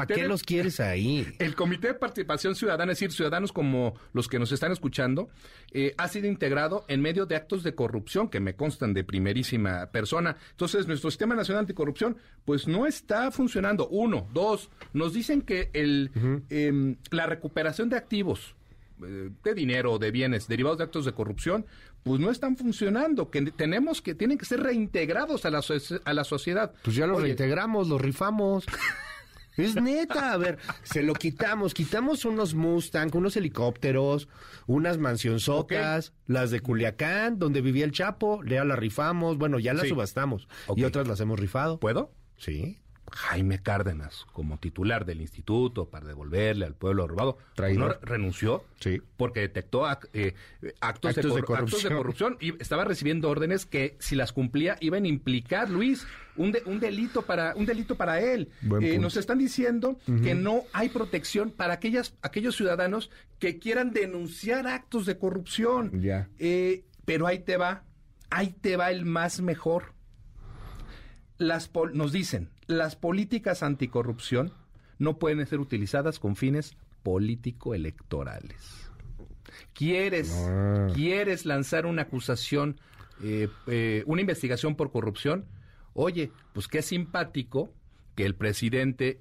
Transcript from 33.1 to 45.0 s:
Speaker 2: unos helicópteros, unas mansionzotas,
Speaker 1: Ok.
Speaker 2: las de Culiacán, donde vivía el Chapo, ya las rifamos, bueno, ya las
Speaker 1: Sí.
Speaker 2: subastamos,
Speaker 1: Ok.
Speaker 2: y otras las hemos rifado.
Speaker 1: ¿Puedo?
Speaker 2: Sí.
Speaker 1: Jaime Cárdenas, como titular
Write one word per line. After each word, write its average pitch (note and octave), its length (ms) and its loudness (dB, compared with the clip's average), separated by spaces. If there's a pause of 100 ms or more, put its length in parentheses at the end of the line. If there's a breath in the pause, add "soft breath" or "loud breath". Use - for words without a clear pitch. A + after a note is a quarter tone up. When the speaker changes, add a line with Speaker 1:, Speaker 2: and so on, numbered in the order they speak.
Speaker 2:
unos F#3+ 220 2
helicópteros, C#3 880 2 (400 loud breath)
unas D#3+ 300 2
mansionzotas, D3 1120 0
Speaker 1:
Ok. - 40 -20 (140)
Speaker 2:
las B2+ 240 2
de A#2+ 80 2
Culiacán, D3+ 800 0
donde C#3+ 220 2
vivía C3 240 2
el D3 80 0
Chapo, G#3 500 0
ya C3 220 2
las C#3 120 2
rifamos, D#3 600 0
bueno, C#3+ 220 2
ya A#2+ 140 0
las E3 100 0
Speaker 1:
Sí. C#3 60 2
Speaker 2:
subastamos, C3 600 -2 (180 loud breath)
Speaker 1:
Ok. G2+ 120 0
Speaker 2:
y B2+ 40 6
otras C3+ 240 2
las G#2 140 0
hemos G#2+ 180 0
rifado. C#3 400 0
Speaker 1:
¿Puedo? E3 320 0 (260)
Speaker 2:
Sí. E2+ 420 -6 (320)
Speaker 1:
Jaime F#2+ 500 0
Cárdenas, F#2 720 -2
como D2+ 260 -6
titular G2+ 460 -2